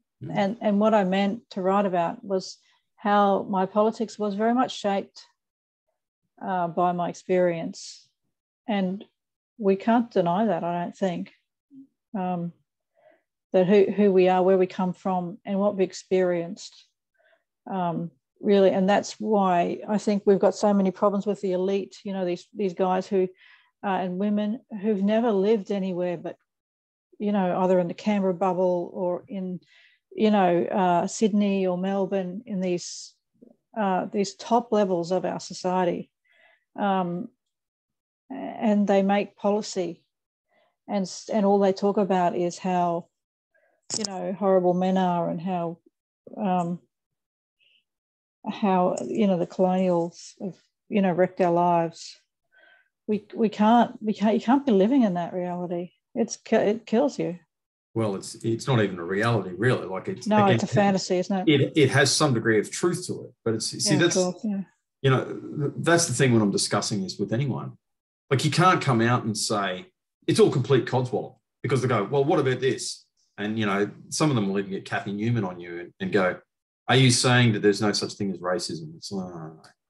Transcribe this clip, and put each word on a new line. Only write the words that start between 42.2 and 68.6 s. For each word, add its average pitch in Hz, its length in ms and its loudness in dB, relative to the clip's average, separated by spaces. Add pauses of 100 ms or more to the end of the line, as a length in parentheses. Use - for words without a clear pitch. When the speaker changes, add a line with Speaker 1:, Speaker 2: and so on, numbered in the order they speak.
Speaker 2:
is 175 220 -4
how, 175 500 -2 (880)
you 220 100 -6
know, 185 260 -6
horrible 185 400 2
men 185 240 0
are 175 320 0
and 170 100 -6
how, 170 380 -6 (600)
um, 180 420 -2 (1700)
how, 185 460 2 (120)
you 214 200 0
know, 190 100 2
the 180 100 -2
colonials 185 960 0
have, 190 140 -10 (340)
you 214 120 2
know, 190 100 4
wrecked 180 300 2
our 175 100 4
lives. 170 680 0 (880)
We, 208 260 -2
we 220 160 0
can't, 220 420 4 (100)
we 214 120 -2
can't, 214 220 2
you 226 60 0
can't 277 240 2
be 262 60 2
living 220 320 4
in 185 120 0
that 170 180 -6
reality. 175 580 -6 (220)
It's 226 240 -4
ki-, - 180 -2
it 220 300 0
kills 254 340 0
you. 170 200 -6 (540)
Speaker 1:
Well, 107 220 -2
it's, - 200 -12
it's 117 320 -4
not 120 140 2
even 92 180 -2
a 85 40 -8
reality, 98 520 0
really. 110 300 0
Like, 92 240 -8
it's, 190 180 -10
Speaker 2:
No, 208 160 4
Speaker 1:
again, 190 120 4
Speaker 2:
it's - 80 0
a 196 40 -2
fantasy, 196 520 2
isn't 196 280 -2
it? 143 140 4
Speaker 1:
it, - 140 -2
it 143 160 4
has 135 200 2
some 151 220 2
degree 113 260 2
of - 100 -2
truth - 380 -2
to 95 180 -8
it, - 80 -20 (120)
but 113 80 0
it's, 110 140 -4
see, - 100 -10 (120)
Speaker 2:
Yeah, - 60 4
of - 60 4
Speaker 1:
that's, 170 140 2
Speaker 2:
course, 180 280 0
yeah. 202 180 -4 (400)
Speaker 1:
you 135 100 2
know, 127 140 2
th-, - 520 -6
that's 165 300 2
the 127 60 -4
thing 127 200 4
when 113 80 6
I'm 101 100 4
discussing 98 520 -2
this 90 140 -10
with 101 140 -6
anyone. 110 460 -4 (520)
Like, 131 140 0
you 147 80 0
can't 180 300 4